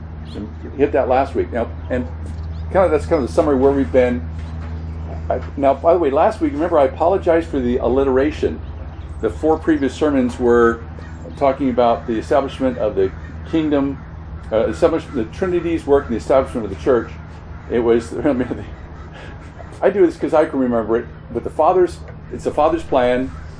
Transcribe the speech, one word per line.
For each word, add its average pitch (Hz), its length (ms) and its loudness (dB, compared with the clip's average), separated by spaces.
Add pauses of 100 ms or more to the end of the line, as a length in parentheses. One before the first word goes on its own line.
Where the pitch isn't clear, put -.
(360)
And 104 140 -10 (140)
we - 140 -10
hit 143 140 4
that 135 160 2
last 131 280 2
week. 92 160 0
Now, 120 200 -4 (180)
and 123 160 -2 (680)
kind 185 140 6
of 156 60 2
that's 151 140 2
kind 160 180 2
of - 40 -2
the - 60 -8
summary 151 220 4
where 135 160 6
we've 139 200 0
been. 123 360 4 (1000)
I, - 120 -2 (160)
now, 135 160 4
by 165 200 4
the 185 60 4
way, 147 120 2
last 175 300 2
week, 151 120 2
remember 165 240 0
I 143 80 8
apologized 170 640 2
for 147 100 -2
the 123 180 0
alliteration. 127 840 2 (640)
The 110 80 0
four 156 280 2
previous 143 360 0
sermons 135 460 0
were 120 440 4 (540)
talking 135 320 2
about 117 380 2
the 117 100 -2
establishment 131 640 0
of 104 160 0
the 95 160 2 (380)
kingdom, 147 480 0 (540)
uh, 110 160 2
establish-, 160 460 0
the 123 120 -2
Trinity's 170 600 -2
work 139 200 4
and 120 80 -4
the 110 40 0
establishment 123 480 0
of 98 100 -8
the - 80 -12
church. 123 280 2 (580)
It 117 100 0
was, 117 340 2
<laughs> - 1700 -6
I 175 80 4
do 196 160 6
this 165 120 0
'cause 151 160 -2
I 156 120 6
can 143 140 -4
remember 117 380 2
it, 120 80 -2 (260)
but 117 120 -6
the - 60 -6
Father's, 175 500 2 (320)
it's - 120 -10
the 123 80 0
Father's 160 320 2
plan, 127 480 2 (280)